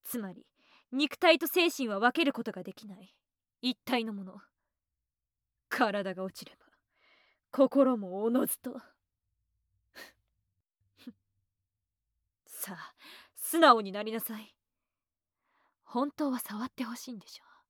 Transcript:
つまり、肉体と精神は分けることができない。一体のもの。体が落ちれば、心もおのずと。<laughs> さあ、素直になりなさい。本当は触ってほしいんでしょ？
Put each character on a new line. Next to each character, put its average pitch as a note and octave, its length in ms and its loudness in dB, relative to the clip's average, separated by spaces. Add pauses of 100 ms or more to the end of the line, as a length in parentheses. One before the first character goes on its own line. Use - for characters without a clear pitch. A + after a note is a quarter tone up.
つ - 140 -8
ま G3 140 -8
り、 - 160 -18 (440)
肉 C#4+ 240 0
体 E4+ 220 8
と E4 80 -2
精 E4+ 240 4
神 B3 200 -4
は C#3 100 -2
分 A#3+ 140 4
け D#4+ 120 2
る C#4 80 2
こ - 100 -6
と G#3+ 80 -6
が - 120 -10
で - 100 -12
き - 140 -20
な G3 120 -18
い。 F#3 160 -20 (460)
一 B3 140 0
体 A#3+ 280 -2
の A3 100 -6
も G3 100 -10
の。 F#3 180 -16 (1300)
体 G3+ 480 -2
が F#3+ 80 -6
落 F#3+ 100 -6
ち - 120 -14
れ - 100 -20
ば、 - 100 -20 (880)
心 C4 460 4
も G3 260 -6
お A3+ 80 2
の C4 160 2
ず - 120 -6
と。 B3 220 -10 (1120)
<laughs> - 220 -20 (2250)
さ - 260 -12
あ、 - 220 -18 (400)
素 - 240 -2
直 B3+ 220 10
に G3 100 -6
な G3+ 100 -6
り A3 100 -6
な A3+ 80 -4
さ A3 200 -10
い。 - 160 -20 (1300)
本 C#4 280 -2
当 C#4+ 200 -2
は B3 80 -2
触 G#3+ 260 -8
っ B3+ 40 -8
て - 140 -8
ほ A#3 120 -8
し - 140 -14
い B3 40 -10
ん G#3+ 60 -12
で - 80 -20
し - 140 -20
ょ？ - 40 -20 (240)